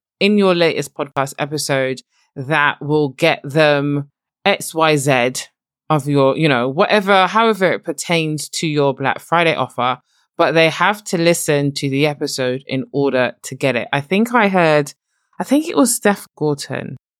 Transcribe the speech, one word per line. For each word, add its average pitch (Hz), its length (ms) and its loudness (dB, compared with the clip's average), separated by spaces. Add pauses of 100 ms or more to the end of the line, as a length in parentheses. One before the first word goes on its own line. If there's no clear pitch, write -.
(220)
in 208 160 4
your 190 180 4
latest 160 380 0
podcast 143 440 -6
episode 139 600 -4 (380)
that 147 440 -2
will 151 280 0
get 156 340 0
them 143 640 0 (360)
X, - 280 -2
Y, 160 220 2
Z 127 380 0 (560)
of 147 180 0
your, 139 300 2
you 160 100 0
know, 127 220 0
whatever, 190 580 2
however 190 460 0
it 202 100 -6
pertains 156 640 -4
to - 180 -6
your 147 280 0
Black 131 260 -4
Friday 165 340 2
offer, 127 460 -4 (380)
but 151 160 2
they 160 160 4
have 190 340 -2
to - 140 -4
listen 151 560 0
to 139 160 -6
the 139 180 0
episode 139 580 -4
in 131 280 -6
order 131 500 0
to - 120 -14
get 131 200 0
it. 113 160 -6
I 139 80 -2
think 214 340 -2
I 226 140 4
heard, 156 460 2 (440)
I - 60 -6
think 302 240 0
it - 80 -8
was 240 180 4
Steph - 320 -2 (120)
Gorton 143 580 -6 (240)